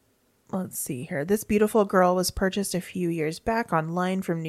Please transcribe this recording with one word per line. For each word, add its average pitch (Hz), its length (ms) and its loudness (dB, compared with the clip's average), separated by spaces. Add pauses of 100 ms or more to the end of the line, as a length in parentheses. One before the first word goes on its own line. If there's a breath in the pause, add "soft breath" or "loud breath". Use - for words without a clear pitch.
(520)
let's 185 260 -6
see 131 240 -6
here. 151 220 -4
This 202 180 0
beautiful 214 420 4
girl 185 300 4
was 185 160 0
purchased 190 440 -2
a 175 60 0
few 180 280 -4
years 165 320 -2
back 226 320 -2
online 180 500 0
from 165 180 -2
New 160 80 -4